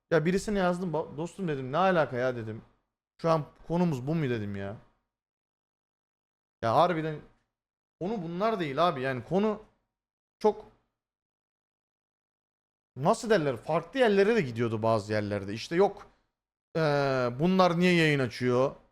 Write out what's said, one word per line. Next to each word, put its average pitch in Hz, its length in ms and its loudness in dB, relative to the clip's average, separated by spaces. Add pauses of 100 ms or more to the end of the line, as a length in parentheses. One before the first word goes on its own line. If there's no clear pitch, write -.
(120)
Ya 156 140 2
birisine 196 340 0
yazdım, 180 340 0
"Ba-, 151 240 -6
dostum," 170 300 -8
dedim, 135 240 -4
"ne 147 60 -2
alaka 165 400 2
ya?" 127 180 0
dedim. 110 260 -10 (600)
"Şu 165 80 0
an 160 160 0 (220)
konumuz 160 400 0
bu 165 80 -2
mu?" 151 140 -2
dedim 104 260 -4
ya. 98 220 -8 (1800)
Ya 113 140 0
harbiden 156 440 0 (800)
konu 190 240 -6
bunlar 190 360 -2
değil 156 280 0
abi. 139 140 -2
Yani 127 220 -4
konu 202 400 -2 (760)
çok, 214 260 0 (2250)
nasıl 202 340 -2
derler, 147 280 2
farklı 165 420 -4
yerlere 208 360 4
de 214 60 4
gidiyordu 113 420 -2
bazı 110 300 0
yerlerde. 101 400 -4
İşte 113 220 -8
yok, 196 320 2 (680)
eee, 165 60 0 (580)
bunlar 180 400 4
niye 180 140 6
yayın 156 260 4
açıyor? 123 560 0 (160)